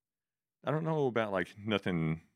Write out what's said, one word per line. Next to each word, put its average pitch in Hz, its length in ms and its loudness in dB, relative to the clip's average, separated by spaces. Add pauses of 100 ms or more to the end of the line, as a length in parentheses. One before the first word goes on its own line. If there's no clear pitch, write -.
(640)
I 127 80 -2
don't 160 120 0
know 156 220 2
about, 113 260 0
like, 90 260 -2
nothing 87 640 0 (140)